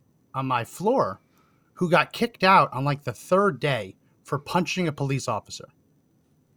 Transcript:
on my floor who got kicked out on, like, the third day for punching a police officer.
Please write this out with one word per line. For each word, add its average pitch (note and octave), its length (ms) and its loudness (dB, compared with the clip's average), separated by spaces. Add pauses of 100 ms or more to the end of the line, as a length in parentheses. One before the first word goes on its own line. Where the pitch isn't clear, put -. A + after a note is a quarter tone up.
(340)
on C3 140 -4
my A#2+ 180 -2
floor E3 560 -2 (520)
who F3 160 -2
got D3+ 220 4
kicked - 320 -4
out F#3 300 6
on, C3 100 -4
like, C#3+ 220 -2
the A#2+ 80 -4
third F#3 480 0
day A#2 340 -2 (280)
for C#3+ 160 -4
punching F3+ 500 -2
a - 20 -4
police C#3 380 -4
officer. - 400 -8 (880)